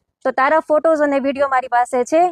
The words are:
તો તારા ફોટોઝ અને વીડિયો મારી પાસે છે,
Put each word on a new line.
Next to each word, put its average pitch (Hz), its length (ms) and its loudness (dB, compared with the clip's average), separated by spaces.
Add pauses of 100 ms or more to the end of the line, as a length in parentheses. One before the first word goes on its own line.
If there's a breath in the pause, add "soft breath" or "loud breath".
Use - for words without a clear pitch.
(200)
તો 262 120 -4
તારા 285 280 0
ફોટોઝ 311 420 0
અને 277 180 0
વીડિયો 269 280 -2
મારી 262 200 -2
પાસે 247 360 -2
છે, 311 180 0 (100)